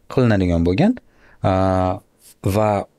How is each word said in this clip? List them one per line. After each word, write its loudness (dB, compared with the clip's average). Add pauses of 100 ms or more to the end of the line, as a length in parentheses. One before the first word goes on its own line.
qilinadigan 0
bo'lgan. 2 (460)
A, 0 (920)
va 0 (300)